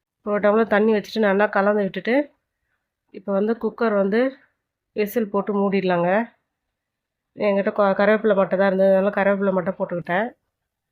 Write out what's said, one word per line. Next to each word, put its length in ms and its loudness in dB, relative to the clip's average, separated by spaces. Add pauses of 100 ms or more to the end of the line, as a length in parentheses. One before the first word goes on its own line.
(260)
ஒரு 140 -2
டம்ளர் 340 2
தண்ணி 200 2
வச்சுட்டு 280 -4
நல்லா 280 2
கலந்து 340 0
விட்டுட்டு, 320 -4 (1000)
இப்போ 180 -10
வந்து 260 0
குக்கர் 380 -2
வந்து 240 0 (760)
விசில் 360 -4
போட்டு 220 -2
மூடிடலாங்க. 560 0 (1300)
என்கிட்ட 360 0
கொ-, 240 0
கருவேப்பிலை 400 2
மட்டும் 260 0
தான் 100 4
இருந்தது, 200 4
அதனால 220 2
கருவேப்பிலை 400 0
மட்டும் 260 -4
போட்டுக்கிட்டேன். 480 -4 (640)